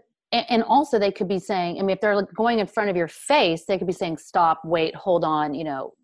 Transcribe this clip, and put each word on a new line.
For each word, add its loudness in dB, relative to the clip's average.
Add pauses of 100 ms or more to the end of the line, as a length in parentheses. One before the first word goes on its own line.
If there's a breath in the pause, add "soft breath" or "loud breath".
(340)
a-, -2
and 2
also 2
they 2
could -4
be -2
saying, -4
I -8
mean, 0
if -2
they're, 2
like, -2
going 2
in -2
front -2
of -2
your 0
face, 0
they 0
could -4
be -2
saying, -6
"Stop, 0
wait, 0
hold 0
on," -2
you -6
know, -8 (100)